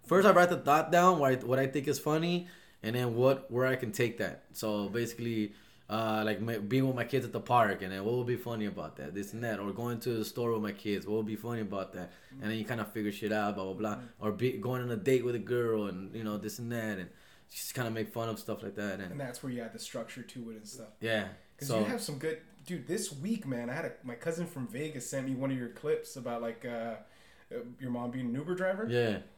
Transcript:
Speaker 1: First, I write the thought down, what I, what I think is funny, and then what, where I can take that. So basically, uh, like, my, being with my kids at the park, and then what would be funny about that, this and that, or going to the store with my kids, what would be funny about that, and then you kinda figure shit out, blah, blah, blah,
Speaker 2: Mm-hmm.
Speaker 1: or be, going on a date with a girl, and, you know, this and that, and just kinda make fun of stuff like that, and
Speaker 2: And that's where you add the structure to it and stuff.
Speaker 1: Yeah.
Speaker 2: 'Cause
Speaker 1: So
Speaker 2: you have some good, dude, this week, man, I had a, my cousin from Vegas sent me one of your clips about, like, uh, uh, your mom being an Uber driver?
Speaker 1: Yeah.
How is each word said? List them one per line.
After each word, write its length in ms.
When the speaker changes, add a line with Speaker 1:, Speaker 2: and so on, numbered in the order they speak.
Speaker 1:
First, 200
I 40
write 180
the 80
thought 340
down, 280
what 120
I, 40
what 140
I 80
think 200
is 120
funny, 480
and 140
then 200
what, 360
where 160
I 80
can 160
take 280
that. 240
So 360
basically, 640
uh, 360
like, 160
my, 160
being 300
with 80
my 80
kids 220
at 80
the 80
park, 400
and 100
then 140
what 100
would 120
be 100
funny 280
about 300
that, 180
this 200
and 100
that, 160
or 140
going 260
to 140
the 120
store 280
with 80
my 100
kids, 340
what 120
would 80
be 100
funny 260
about 320
that, 180
and 80
then 80
you 60
kinda 220
figure 260
shit 220
out, 220
blah, 100
blah, 80
blah, 220
Speaker 2:
Mm-hmm. 300
Speaker 1:
or 60
be, 220
going 280
on 80
a 80
date 280
with 100
a 40
girl, 480
and, 280
you 80
know, 140
this 220
and 120
that, 260
and 120
just 240
kinda 180
make 220
fun 160
of 100
stuff 240
like 120
that, 260
and 100
Speaker 2:
And 80
that's 240
where 80
you 100
add 120
the 60
structure 440
to 280
it 40
and 120
stuff. 200
Speaker 1:
Yeah. 260
Speaker 2:
'Cause 100
Speaker 1:
So 120
Speaker 2:
you 60
have 160
some 160
good, 220
dude, 220
this 240
week, 340
man, 240
I 40
had 120
a, 60
my 120
cousin 320
from 200
Vegas 420
sent 180
me 80
one 160
of 60
your 120
clips 460
about, 260
like, 240
uh, 300
uh, 40
your 120
mom 200
being 160
an 80
Uber 200
driver? 340
Speaker 1:
Yeah. 280